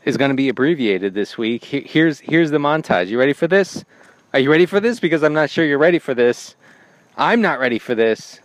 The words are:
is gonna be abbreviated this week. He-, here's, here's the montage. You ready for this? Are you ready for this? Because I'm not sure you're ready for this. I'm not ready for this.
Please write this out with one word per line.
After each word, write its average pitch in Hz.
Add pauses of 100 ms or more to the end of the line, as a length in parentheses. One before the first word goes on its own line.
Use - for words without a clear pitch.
is 123
gonna 139
be 135
abbreviated 110
this 101
week. 117
He-, 139
here's, 156
here's 160
the 151
montage. 143
You 113
ready 135
for 165
this? 190 (500)
Are 139
you 135
ready 170
for 196
this? 233
Because 156
I'm 151
not 156
sure 165
you're 143
ready 165
for 135
this. 120 (640)
I'm 196
not 156
ready 120
for 123
this. 113